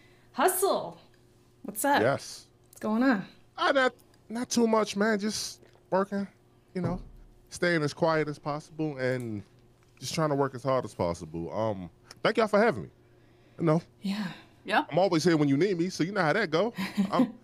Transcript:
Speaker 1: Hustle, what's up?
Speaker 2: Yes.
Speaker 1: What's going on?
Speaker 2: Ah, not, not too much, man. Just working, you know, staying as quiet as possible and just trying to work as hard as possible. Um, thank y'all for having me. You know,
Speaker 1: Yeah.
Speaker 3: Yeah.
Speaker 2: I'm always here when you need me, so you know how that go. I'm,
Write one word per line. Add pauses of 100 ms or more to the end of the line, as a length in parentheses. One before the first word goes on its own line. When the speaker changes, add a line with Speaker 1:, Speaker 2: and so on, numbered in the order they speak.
(340)
Speaker 1:
Hustle, (640)
what's
up?
Speaker 2:
Yes. (240)
Speaker 1:
What's
going
on? (320)
Speaker 2:
Ah,
not, (360)
not
too
much,
man.
Just (280)
working, (480)
you
know, (480)
staying
as
quiet
as
possible
and (580)
just
trying
to
work
as
hard
as
possible.
Um, (320)
thank
y'all
for
having
me. (680)
You
know, (220)
Speaker 1:
Yeah. (360)
Speaker 3:
Yeah.
Speaker 2:
I'm
always
here
when
you
need
me,
so
you
know
how
that
go. (380)
I'm, (100)